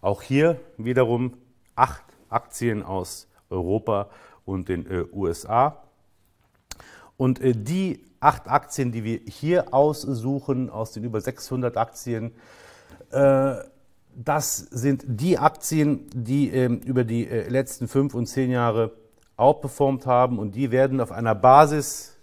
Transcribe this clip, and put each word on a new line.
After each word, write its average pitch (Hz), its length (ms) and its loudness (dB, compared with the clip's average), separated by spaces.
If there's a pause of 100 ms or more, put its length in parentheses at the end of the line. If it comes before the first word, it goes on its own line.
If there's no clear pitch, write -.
Auch 101 200 -4
hier 156 380 2 (180)
wiederum 120 600 0 (380)
acht - 280 2 (260)
Aktien 113 520 -2
aus - 480 -8 (200)
Europa 101 600 -2 (340)
und 92 260 -8
den, 87 200 -4
äh, 90 220 -4
U 98 160 -4
S 85 180 -6
A. 131 380 0 (1300)
Und, 127 260 0
äh, 131 120 2
die 160 500 -4 (160)
acht - 300 2
Aktien, 131 420 -2
die 113 120 -8
wir 113 240 -4
hier 165 480 -2
aussuchen 135 960 -2
aus 110 200 -8
den 107 120 -10
über 110 180 -4
sechshundert 123 560 -6
Aktien, 117 540 -6 (800)
äh, 135 420 4 (640)
das 143 420 -2
sind 131 500 -4
die 135 300 0
Aktien, 151 760 0
die, 127 360 0
ähm, 123 300 0
über 127 240 0
die, 113 240 -2
äh, 113 200 -4
letzten 123 400 -4
fünf 135 280 0
und 120 100 -2
zehn 131 240 -2
Jahre 117 420 2 (460)
outperformt 135 680 2
haben. 123 320 4
Und 101 160 -6
die 127 160 -2
werden 131 280 2
auf 117 120 -2
einer 113 240 0
Basis 143 880 6